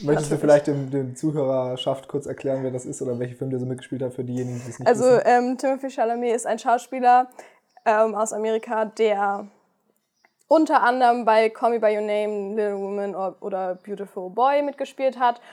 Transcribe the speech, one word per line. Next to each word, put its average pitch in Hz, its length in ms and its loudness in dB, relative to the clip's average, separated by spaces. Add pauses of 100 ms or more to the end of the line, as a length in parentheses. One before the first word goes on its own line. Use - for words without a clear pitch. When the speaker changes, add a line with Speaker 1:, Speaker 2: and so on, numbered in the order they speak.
Speaker 1:
Möchtest 147 280 0
du 156 40 0
Speaker 2:
Natürlich. 147 60 -2
Speaker 1:
vielleicht 147 260 6
dem, 139 240 -2
dem 131 260 -4
Zuhörerschaft 135 920 -2
kurz 139 180 -6
erklären, 135 360 -4
wer 131 80 -4
das 127 160 -8
ist 143 160 -10
oder 123 160 -4
welche 123 180 -6
Filme 131 160 -6
der 127 80 -4
so 123 60 -6
mitgespielt 127 360 -8
hat, 123 120 -6
für 127 100 -8
diejenigen, 123 400 -6
die 123 60 -14
es - 80 -14
nicht 131 100 0
Speaker 2:
Also, 233 160 4
Speaker 1:
wissen? 254 200 6
Speaker 2:
ähm, 247 320 4
Timothée 269 340 -4
Chalamet 233 440 -2
ist 247 120 -4
ein 220 120 -2
Schauspieler, 247 720 2 (560)
ähm, 220 300 4
aus 220 180 -2
Amerika, 220 540 -2
der 202 600 0 (1000)
unter 302 340 4
anderem 240 420 4
bei 220 260 4
Call 220 200 -2
Me 233 100 -2
by 214 140 2
Your 208 60 -2
Name, 208 560 -4
Little 208 220 -2
Woman 202 360 -6
o-, 185 260 -6
oder 185 360 -6
Beautiful 190 540 -12
Boy 262 320 2
mitgespielt 269 560 -4
hat. 240 220 0 (120)